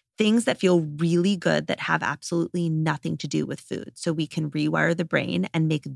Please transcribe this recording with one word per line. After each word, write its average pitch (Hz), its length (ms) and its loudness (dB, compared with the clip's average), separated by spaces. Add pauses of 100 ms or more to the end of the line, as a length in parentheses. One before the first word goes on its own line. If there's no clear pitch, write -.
(200)
things 220 260 4
that 240 140 0
feel 180 220 6
really 170 540 2
good 160 300 0
that - 140 -2
have 165 240 0
absolutely 170 640 -2
nothing 156 480 -2
to - 100 -8
do 151 200 -2
with - 120 -8
food, - 360 -10
so - 180 -4
we 151 140 -2
can 151 240 -6
rewire 156 440 0
the 170 80 -2
brain 165 480 0
and 160 160 2
make 151 280 -2